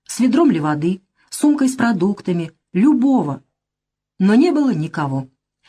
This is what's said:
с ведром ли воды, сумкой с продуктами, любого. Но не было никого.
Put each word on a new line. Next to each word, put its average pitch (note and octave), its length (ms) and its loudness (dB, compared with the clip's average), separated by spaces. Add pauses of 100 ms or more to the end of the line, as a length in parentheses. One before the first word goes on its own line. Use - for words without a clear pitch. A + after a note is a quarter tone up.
с - 140 -10
ведром B3+ 300 2
ли E3 100 0
воды, D3+ 420 -2 (280)
сумкой D4 380 0
с C4 80 -4
продуктами, F3+ 800 -2 (180)
любого. A#3 720 0 (720)
Но G3 180 2
не D#4+ 160 4
было C#4+ 220 0
никого. C#3+ 540 -6 (420)